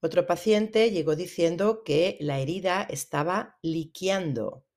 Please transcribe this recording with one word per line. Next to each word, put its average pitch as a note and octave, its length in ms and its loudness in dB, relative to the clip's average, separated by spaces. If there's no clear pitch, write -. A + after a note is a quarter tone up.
Otro E3 240 2
paciente G#3+ 640 2
llegó D#3 260 0
diciendo F3+ 640 0
que E3 380 2
la C#3+ 180 -2
herida F3+ 440 -2
estaba D3+ 800 -4
liqueando E3 1040 -4